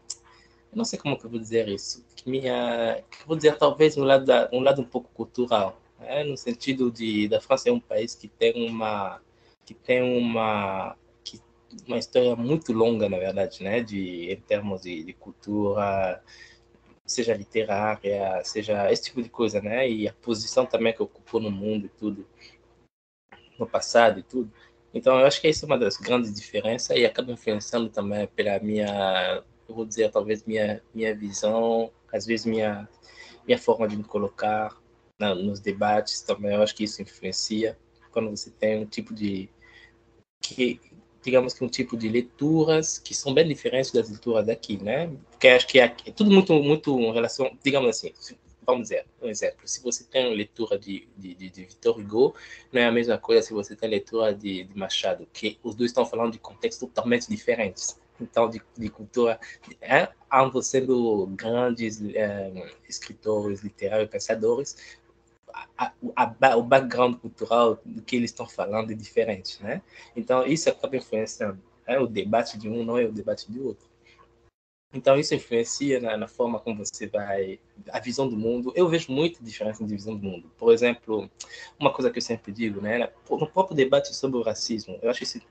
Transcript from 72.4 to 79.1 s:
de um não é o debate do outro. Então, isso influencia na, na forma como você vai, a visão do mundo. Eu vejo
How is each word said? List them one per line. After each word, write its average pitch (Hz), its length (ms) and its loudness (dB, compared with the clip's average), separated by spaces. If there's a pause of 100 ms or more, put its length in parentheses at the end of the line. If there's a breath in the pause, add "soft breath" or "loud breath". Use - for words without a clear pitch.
de 107 120 -8
um 117 140 -4
não 113 140 -2
é 120 80 2
o 110 60 -2
debate 104 400 -6
do 127 160 -8
outro. - 200 -12 (1080 soft breath)
Então, 135 260 4
isso 156 160 0
influencia 127 640 -2
na, 113 160 -4
na 107 120 -6
forma 117 320 -2
como 110 180 -6
você 101 300 -10
vai, 98 520 -4 (300)
a - 100 -6
visão 123 280 -4
do 117 100 -4
mundo. 123 380 -2
Eu 180 120 4
vejo 160 240 0